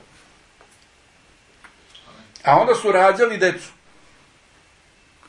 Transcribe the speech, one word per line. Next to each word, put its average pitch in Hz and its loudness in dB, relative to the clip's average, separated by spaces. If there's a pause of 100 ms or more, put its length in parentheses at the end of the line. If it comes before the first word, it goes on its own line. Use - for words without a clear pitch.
(2500)
A 147 2
onda 233 0
su 208 -4
rađali 196 0
decu. 180 -4 (1600)